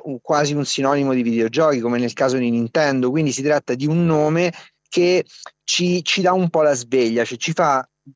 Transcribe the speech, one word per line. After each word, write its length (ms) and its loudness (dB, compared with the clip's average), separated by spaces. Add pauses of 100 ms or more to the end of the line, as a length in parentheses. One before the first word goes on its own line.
un, 180 -10
quasi 320 0
un 120 -2
sinonimo 480 0
di 100 0
videogiochi, 560 0
come 180 -2
nel 140 -2
caso 240 0
di 140 -2
Nintendo, 600 0
quindi 220 -2
si 100 -6
tratta 320 0
di 140 -2
un 180 2
nome 460 2 (380)
che 340 2 (400)
ci, 400 -2
ci 160 -4
dà 140 2
un 160 0
po' 120 0
la 120 4
sveglia, 500 0
cioè 140 -8
ci 160 -4
fa, 340 0 (280)